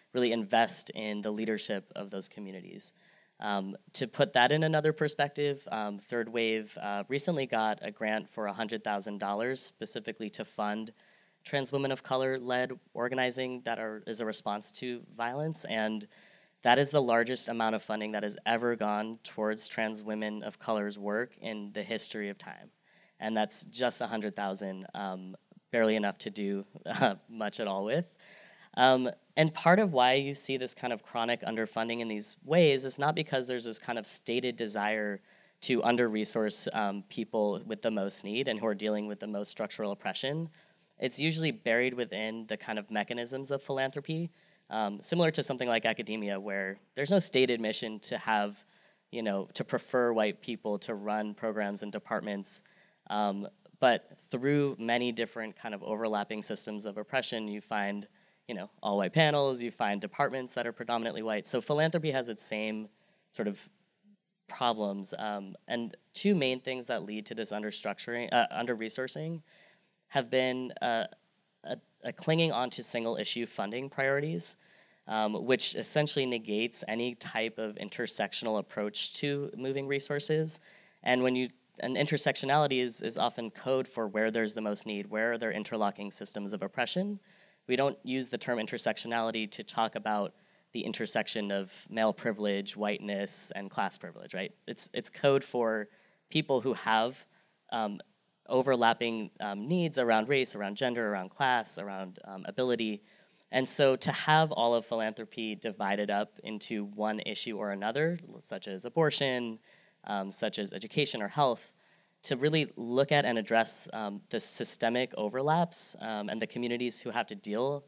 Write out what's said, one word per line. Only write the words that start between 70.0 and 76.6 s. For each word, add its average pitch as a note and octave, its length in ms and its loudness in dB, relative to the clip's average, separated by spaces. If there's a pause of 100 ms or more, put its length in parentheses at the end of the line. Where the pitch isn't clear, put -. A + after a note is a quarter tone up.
have A#2+ 220 0
been, B2+ 500 2
uh, A2+ 260 2 (580)
a, A2 140 -6 (260)
a A#2 80 -4
clinging D#3+ 400 4
on A#2+ 180 0
to A#2+ 140 -8
single A#2 320 -2
issue A#2 300 -2
funding A#2 440 -4
priorities, C#3+ 640 0 (520)
um, G#2+ 360 0
which B2 300 4
essentially D3 500 0
negates A2+ 640 -2